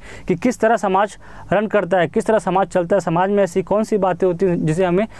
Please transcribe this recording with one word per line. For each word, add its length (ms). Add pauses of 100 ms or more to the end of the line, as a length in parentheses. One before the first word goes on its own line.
(280)
कि 80
किस 240
तरह 180
समाज 400 (360)
रन 140
करता 300
है, 100
किस 180
तरह 140
समाज 280
चलता 280
है, 40
समाज 300
में 140
ऐसी 180
कौन 220
सी 140
बातें 300
होती 180
हैं 200
जिसे 200
हमें 220 (120)